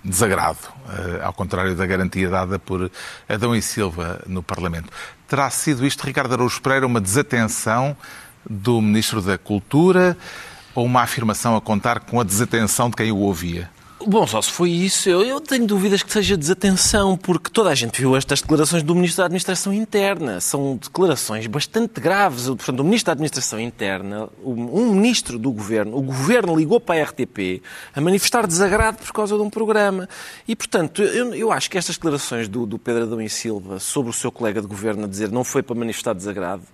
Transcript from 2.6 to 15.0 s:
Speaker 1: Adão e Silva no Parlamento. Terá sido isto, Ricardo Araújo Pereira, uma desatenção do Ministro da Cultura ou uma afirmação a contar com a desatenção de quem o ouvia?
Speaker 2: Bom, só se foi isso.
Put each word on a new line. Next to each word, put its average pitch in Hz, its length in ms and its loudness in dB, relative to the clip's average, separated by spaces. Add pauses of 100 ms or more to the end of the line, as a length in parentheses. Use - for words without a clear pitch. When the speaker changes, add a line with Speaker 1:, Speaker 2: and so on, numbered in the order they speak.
Speaker 1:
Adão 110 260 0
e 110 60 2
Silva 87 640 -4
no 92 160 -6
Parlamento. 85 460 -6 (400)
Terá 139 220 0
sido 135 360 0
isto, - 160 -2
Ricardo 135 300 -2
Araújo 123 300 0
Pereira, 135 240 2
uma 120 140 2
desatenção 117 960 0 (520)
do 110 320 0
Ministro 107 400 2
da 95 160 0
Cultura 175 800 4 (580)
ou 123 120 0
uma 123 160 4
afirmação 113 540 0
a 104 40 2
contar 110 400 0
com - 180 -2
a 120 60 4
desatenção 113 640 0
de 113 80 -4
quem 110 160 0
o 101 60 0
ouvia? 87 520 -2 (360)
Speaker 2:
Bom, 202 200 4
só 110 160 0
se - 80 -2
foi 175 200 2
isso. 180 380 0